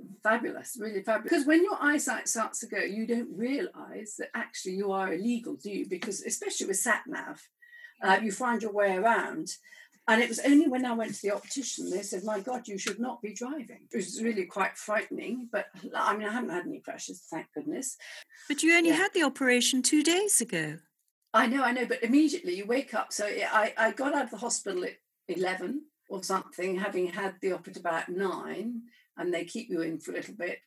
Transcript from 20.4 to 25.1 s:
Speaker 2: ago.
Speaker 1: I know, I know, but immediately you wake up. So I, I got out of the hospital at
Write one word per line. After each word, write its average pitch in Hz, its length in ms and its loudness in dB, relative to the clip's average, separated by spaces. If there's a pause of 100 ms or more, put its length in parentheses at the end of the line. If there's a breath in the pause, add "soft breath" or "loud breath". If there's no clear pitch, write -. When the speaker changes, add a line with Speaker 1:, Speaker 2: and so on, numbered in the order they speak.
Speaker 2:
ago. 160 380 -4 (560)
Speaker 1:
I 233 140 6
know, 262 160 2
I 247 80 4
know, 247 140 0
but - 180 -2
immediately 233 500 4
you 202 120 -6
wake 240 280 0
up. 196 180 -2
So 208 140 -2
I, 208 500 2
I 220 140 4
got 277 240 0
out 262 120 2
of - 40 -10
the 226 60 -10
hospital 190 480 -2
at - 120 -6 (300)